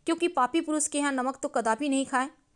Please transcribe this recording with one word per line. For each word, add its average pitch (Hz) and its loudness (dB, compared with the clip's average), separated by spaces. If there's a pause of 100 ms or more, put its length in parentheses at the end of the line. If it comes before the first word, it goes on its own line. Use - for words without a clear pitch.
क्योंकि 330 2
पापी 320 0
पुरुष 311 0
के 294 -6
यहाँ 285 0
नमक 262 -2
तो 285 -2
कदापि 226 0
नहीं 269 2
खाएं, 269 -2 (260)